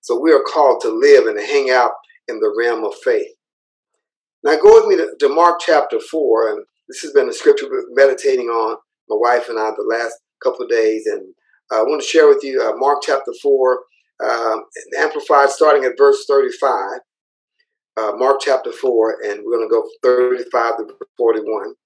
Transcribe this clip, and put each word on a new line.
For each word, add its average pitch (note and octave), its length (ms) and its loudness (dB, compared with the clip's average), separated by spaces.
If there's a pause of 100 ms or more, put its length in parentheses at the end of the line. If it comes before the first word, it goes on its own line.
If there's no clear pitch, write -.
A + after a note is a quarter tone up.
So A#2+ 180 -4
we D#3+ 140 2
are C3+ 80 4
called C#3 400 0
to - 80 -2
live B2 380 4
and G#2 100 -4
to G#2 80 -8
hang C3+ 240 -2
out B2+ 220 2 (360)
in A2+ 120 -12
the G#2+ 180 -2
realm A#2 260 -2
of G2+ 200 -8
faith. A2+ 280 -2 (1120)
Now D#3 140 0
go G#3+ 220 8
with G#3+ 80 0
me G3 100 2
to, D#3+ 220 -4
to C#3+ 100 2
Mark E3+ 300 2
chapter D3 400 0
four, A2+ 520 0
and G#2 140 -10 (220)
this - 140 -16
has D3 120 -12
been C3 160 2
a - 40 -8
scripture - 320 2
we've B2+ 300 -8
been C#3 120 6
meditating C3 400 -2
on, A2+ 300 -4 (300)
my G#2+ 80 -4
wife A#2+ 340 0
and A2+ 100 -6
I, G#2+ 120 -2
the G#2 160 -8
last A2+ 280 -4 (280)
couple - 200 -4
of - 60 -12
days. A2 360 0
And, G2+ 280 -8 (380)
uh, A2 80 -2
I A2 40 0
want C#3 180 -2
to - 60 -10
share D3 200 6
with C#3 160 4
you, C3+ 180 -4
uh, - 160 -4
Mark C#3+ 260 -2
chapter C3+ 280 -4 (100)
four, C#3 400 0 (420)
um, A2+ 420 -4 (320)
Amplified, C#3 540 0
starting D3 340 2
at B2 120 -4
verse C#3 300 4
thirty-five. C3 720 -2 (1000)
Uh, G#2+ 180 -4
Mark C3 260 2
chapter B2+ 300 -2
four, A2+ 520 -2
and G#2 220 -8
we're A#2 120 -4
gonna A2+ 120 -4
go A2+ 140 0 (180)
thirty-five B2 760 0
to G#2+ 100 -10 (300)
forty-one. G#2+ 580 -4 (100)